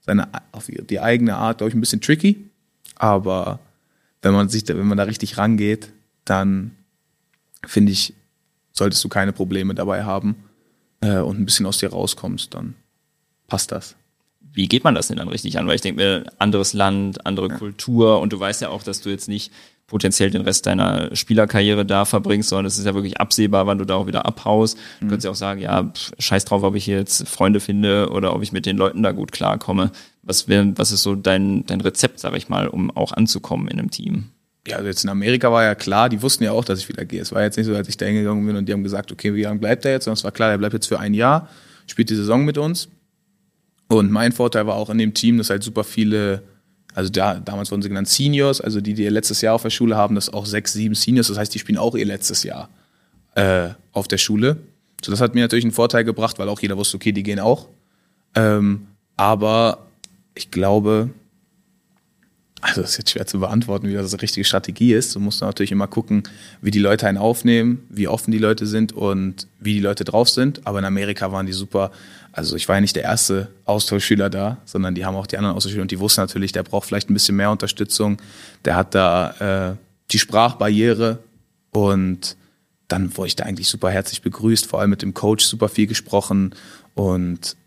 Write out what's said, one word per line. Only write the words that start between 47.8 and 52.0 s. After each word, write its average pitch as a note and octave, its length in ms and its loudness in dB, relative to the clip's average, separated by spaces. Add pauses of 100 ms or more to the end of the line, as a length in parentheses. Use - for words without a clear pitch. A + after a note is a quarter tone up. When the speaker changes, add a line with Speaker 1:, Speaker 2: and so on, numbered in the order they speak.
Speaker 1:
sie G2+ 80 -4
genannt G2 200 -4
Seniors, C#3 520 2
also G#2+ 200 -2
die, G#2 120 -2
die G#2+ 120 0
ihr G#2 80 2
letztes G#2+ 280 0
Jahr A2 140 4
auf A#2 80 0
der A2 80 -2
Schule A2+ 260 2
haben, G#2 200 2
das - 160 -4
auch G2+ 140 -8
sechs, G#2 260 -2
sieben G#2+ 240 -2
Seniors, B2+ 320 2
das G2+ 100 -4
heißt, G#2+ 160 -4
die G#2+ 60 -6
spielen - 180 -2
auch A#2 160 0
ihr A2 100 0